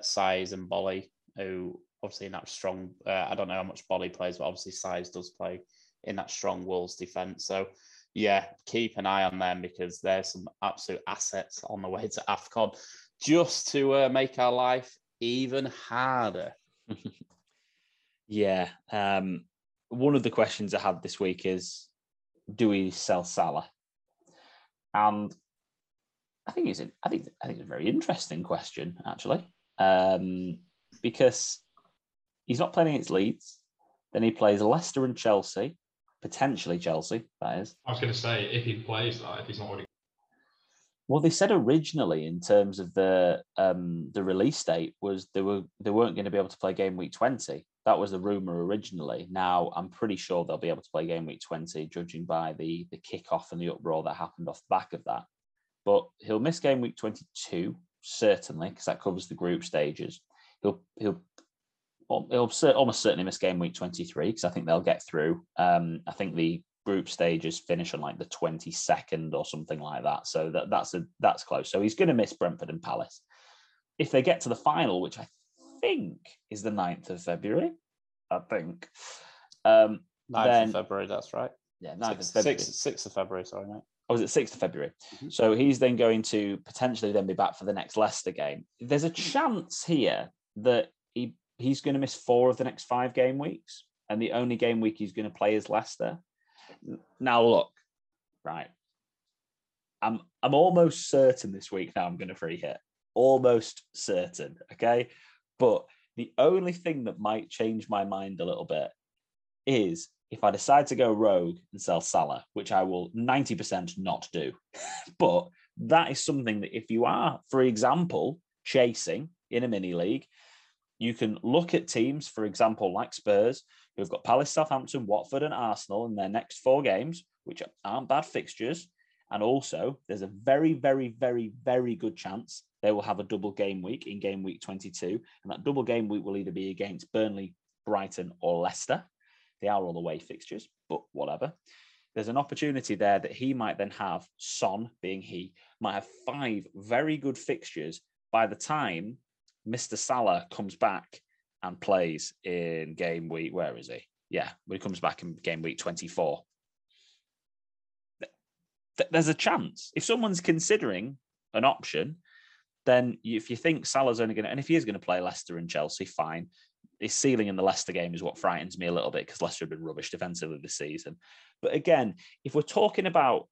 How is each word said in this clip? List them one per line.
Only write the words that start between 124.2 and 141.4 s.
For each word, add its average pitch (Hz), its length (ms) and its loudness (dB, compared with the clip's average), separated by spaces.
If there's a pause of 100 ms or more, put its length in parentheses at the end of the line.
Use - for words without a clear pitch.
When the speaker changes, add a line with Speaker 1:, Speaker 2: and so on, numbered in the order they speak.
Speaker 2:
Palace, 135 260 4
Southampton, 135 560 -2
Watford 107 360 0
and 151 120 -2
Arsenal 110 520 -4
in 113 80 -6
their 95 140 -2
next - 300 -4
four 135 240 4
games, 135 420 0 (200)
which - 180 -12 (220)
aren't 117 240 -4
bad 143 180 2
fixtures. 127 640 -6 (420)
And 104 120 -2
also, 127 560 0 (100)
there's 98 140 -6
a 95 40 -8
very, 135 480 2
very, 135 440 0
very, 120 340 -2 (100)
very 127 340 2
good 107 200 -6
chance - 480 -12 (180)
they 107 100 4
will 101 100 0
have 101 180 -2
a 104 40 -4
double 98 280 -4
game 98 300 -2
week 104 240 -8
in 101 140 -10
game 98 220 -4
week 92 180 -8
twenty-two. 95 600 -8 (220)
And 98 100 -10
that - 120 -10
double 139 180 0
game 117 260 0
week 101 160 -4
will 98 120 -6
either 95 160 -6
be 95 180 -6
against 95 420 -8
Burnley, 101 420 -2 (320)
Brighton 95 540 -4
or 87 220 0
Leicester. 90 420 -2 (560)
They 98 80 -2
are 101 160 2
all 85 140 -6
away 85 200 -4
fixtures, - 480 -14 (220)
but - 140 -4 (100)
whatever. 131 400 -6 (640)